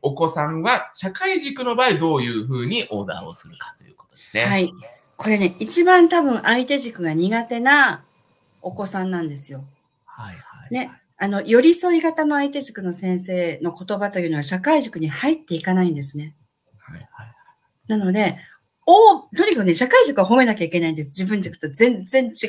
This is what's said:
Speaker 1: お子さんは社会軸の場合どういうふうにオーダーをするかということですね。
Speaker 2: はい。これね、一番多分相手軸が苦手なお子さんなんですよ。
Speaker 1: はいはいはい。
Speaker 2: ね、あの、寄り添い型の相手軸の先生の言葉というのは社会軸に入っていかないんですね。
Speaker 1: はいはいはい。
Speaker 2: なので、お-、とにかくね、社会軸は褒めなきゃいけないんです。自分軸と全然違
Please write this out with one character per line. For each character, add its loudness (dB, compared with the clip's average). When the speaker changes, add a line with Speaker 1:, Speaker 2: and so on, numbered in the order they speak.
Speaker 1:
お -4
子 0
さ -4
ん -6
は -2
社 -10
会 -4
軸 -8
の -4
場 0
合 2
ど 0
う -2
い -6
う -6
ふ -6
う -6
に -4
オ -6
ー -14
ダ -10
ー -14
を -16
す -20
る -20
か -18
と -20
い -20
う -20
こ -20
と -20
で -20
す -14
ね。 0
Speaker 2:
は 0
い。 -2
こ -8
れ 2
ね、 0
一 2
番 8
多 2
分 0
相 0
手 -2
軸 -8
が -2
苦 -2
手 -8
な 2
お -10
子 -8
さ -2
ん -4
な -4
ん -6
で -10
す -4
よ。 -16
Speaker 1:
は -16
い -18
は -
い -20
は -20
い。 -10
Speaker 2:
ね、 -8
あ -6
の、 -4
寄 4
り 8
添 2
い -4
型 0
の 0
相 -2
手 -6
軸 -8
の -4
先 -2
生 -4
の -4
言 -8
葉 -4
と -8
い -4
う -2
の -2
は -4
社 -2
会 2
軸 -8
に -4
入 -2
っ -8
て -10
い -6
か -2
な 2
い 0
ん -4
で -8
す -4
ね。 -14
Speaker 1:
は -20
い -18
は -20
い -20
は -20
い。 -20
Speaker 2:
な -2
の -2
で、 0
お-、 8
と 2
に 2
か 2
く 0
ね、 4
社 2
会 6
軸 0
は 2
褒 4
め 6
な 0
き -6
ゃ -4
い -4
け -2
な 0
い -2
ん -6
で -6
す。 -2
自 0
分 -2
軸 -8
と -8
全 2
然 2
違 -4